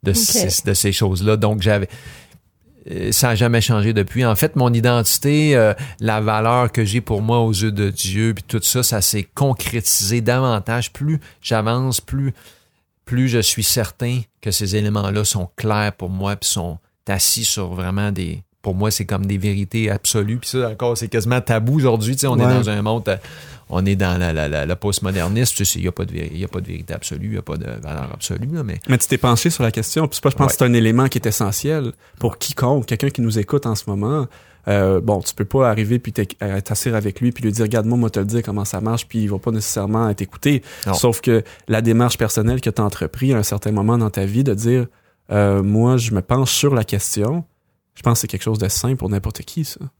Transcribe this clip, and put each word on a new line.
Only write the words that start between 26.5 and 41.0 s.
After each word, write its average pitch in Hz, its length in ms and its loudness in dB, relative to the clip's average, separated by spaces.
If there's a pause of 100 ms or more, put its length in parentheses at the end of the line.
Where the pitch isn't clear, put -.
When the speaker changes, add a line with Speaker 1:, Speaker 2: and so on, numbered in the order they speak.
Speaker 1:
de 90 60 -10
vérité 85 260 -10
absolue, 82 360 -8
il 107 80 -6
y - 20 -4
a 92 40 -8
pas 80 140 -8
de 78 80 -8
valeur 65 480 -8
absolue, - 400 -6
là, 165 100 -4
mais 101 160 -6 (120)
Speaker 3:
Mais 127 80 4
tu - 80 0
t'es 131 100 0
penché 123 320 2
sur 165 140 -2
la 113 80 2
question, 151 360 -2
puis - 100 -6
c'est - 60 -8
pas, 147 60 4
je 135 80 0
pense 139 120 4
Speaker 1:
Ouais. - 40 2
Speaker 3:
que - 60 -2
c'est 135 80 4
un 120 80 4
élément 117 340 4
qui - 80 -2
est 120 100 -4
essentiel 120 680 -2 (260)
pour - 180 -2
quiconque, 127 480 0
quelqu'un 123 240 0
qui 139 140 -2
nous 113 160 0
écoute 135 260 0
en 113 100 -2
ce - 120 -6
moment. 113 400 -2 (420)
Euh, 95 320 4
bon, 104 220 2
tu - 120 -8
peux 101 120 -4
pas 131 240 2
arriver 110 280 0
puis 113 140 -8
t'es-, 101 160 -2 (140)
euh, 98 180 -2
t'asseoir 113 340 -4
avec 104 280 -2
lui 120 100 2
puis 120 100 -8
lui 110 100 0
dire, « 113 120 0
Regarde-moi, 110 320 0
moi, 117 140 2
te - 80 -2
le 98 80 0
dire 113 160 0
comment 104 240 -4
ça 98 160 -6
marche », 113 260 -2
puis 113 120 -4
il 104 100 0
va 101 80 -4
pas 117 120 -4
nécessairement 107 640 0
t'écouter. 120 500 -2 (240)
Speaker 1:
Non. 98 60 0
Speaker 3:
Sauf 117 300 2